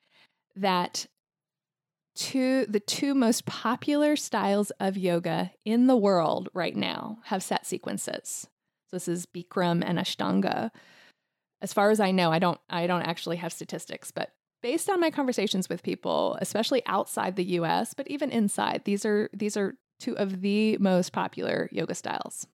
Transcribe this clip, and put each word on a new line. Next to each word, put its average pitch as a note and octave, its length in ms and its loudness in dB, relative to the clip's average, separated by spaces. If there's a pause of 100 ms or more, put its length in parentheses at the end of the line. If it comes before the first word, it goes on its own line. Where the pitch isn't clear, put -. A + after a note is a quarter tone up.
(580)
that F#3 480 -2 (1080)
two, C4 520 0
the G#3 160 0
two - 340 0
most A#3+ 300 4
popular D4 720 0
styles G3+ 520 0 (120)
of F#3+ 160 0
yoga F3 560 0 (100)
in A#3+ 240 4
the C4 80 8
world F#3+ 580 4
right E3+ 220 -2
now - 520 -6
have F#3+ 140 -2
set - 240 -4
sequences. - 840 -8 (400)
So F#3 80 -8
this F3 100 -8
is F3 180 -4
Bikram F3 560 -2
and - 160 -2
Ashtanga. F#3+ 760 0 (880)
As G3+ 120 -6
far G#3 160 6
as G#3+ 100 6
I F#3+ 120 4
know, F3+ 200 6
I E3 80 4
don't, F3+ 180 2 (120)
I F3 180 -2
don't F3 140 2
actually E3+ 340 -4
have E3+ 160 -8
statistics, - 600 -12
but - 200 -6 (300)
based C#4 280 -2
on F#4 120 2
my D#4+ 100 4
conversations A3+ 560 0
with - 160 -6
people, - 560 0
especially A#3 460 0
outside F#3 500 -2
the F#3 80 0
U F3+ 220 -2
S, F3+ 280 0
but C#4 140 -10
even C#4+ 240 -4
inside, - 540 0
these G3+ 200 0
are, G#3 280 0
these G#3 240 -2
are G3+ 180 -2 (240)
two - 180 -6
of F#3+ 220 -2
the G#3 380 2
most F#3 340 4
popular - 640 -2
yoga E3 220 -2
styles. - 580 -8